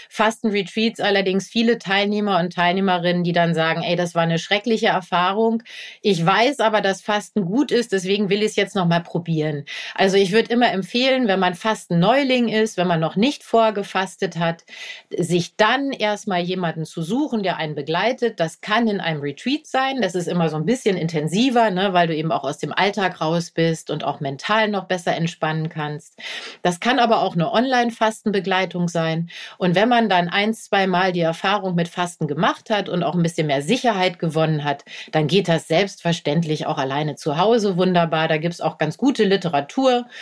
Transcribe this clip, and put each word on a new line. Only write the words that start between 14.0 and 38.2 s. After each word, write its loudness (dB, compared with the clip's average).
hat, -2
sich -2
dann 2
erstmal -2
jemanden -4
zu -10
suchen, -2
der -2
einen -6
begleitet. -2
Das -4
kann 2
in 0
einem -2
Retreat -6
sein. 0
Das -2
ist -2
immer 0
so -4
ein -2
bisschen 0
intensiver, 0
ne, 0
weil 4
du -2
eben -2
auch -2
aus -6
dem -8
Alltag -2
raus -2
bist -2
und -4
auch -4
mental 0
noch -4
besser -2
entspannen -2
kannst. -10
Das 0
kann 2
aber 4
auch 2
eine 0
Online-Fastenbegleitung 0
sein. -2
Und 2
wenn 4
man 4
dann 2
ein, 0
zwei 0
Mal 2
die -2
Erfahrung 0
mit 0
Fasten -4
gemacht -2
hat 0
und -2
auch -2
ein 2
bisschen 0
mehr 2
Sicherheit 0
gewonnen 0
hat, -4
dann 2
geht 2
das 0
selbstverständlich 0
auch -2
alleine -2
zu -4
Hause 2
wunderbar. 2